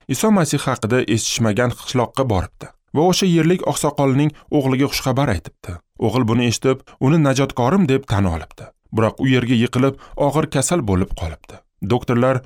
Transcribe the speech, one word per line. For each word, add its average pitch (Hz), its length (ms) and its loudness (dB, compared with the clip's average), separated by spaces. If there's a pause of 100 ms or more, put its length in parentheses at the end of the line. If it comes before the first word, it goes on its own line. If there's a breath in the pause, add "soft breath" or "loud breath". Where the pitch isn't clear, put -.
Iso 214 260 0
Masih 160 300 2
haqida 123 420 -2
eshitishmagan 117 680 0
qishloqqa 123 580 -4
boribdi - 380 -4 (260)
va 147 100 0
o'sha 185 240 2
yerlik 170 420 2
oqsoqolning 143 640 0 (180 soft breath)
o'g'liga 135 380 0
xushxabar 131 420 -2
aytibdi. - 420 -6 (260)
O'g'il 113 320 0
buni 120 180 2
eshitib, 131 320 0 (200 loud breath)
uni 151 260 2
najotkorim 135 640 0
deb 135 160 0
tan 101 200 0
olibdi. 82 400 -6 (280)
Biroq 107 260 0
u - 80 -2
yerga 123 380 2
yiqilib, 131 300 0 (220 loud breath)
og'ir 147 340 0
kasal 160 380 -2
bo'lib 95 280 0
qolibdi. - 400 -10 (240)
Doktorlar, 123 640 0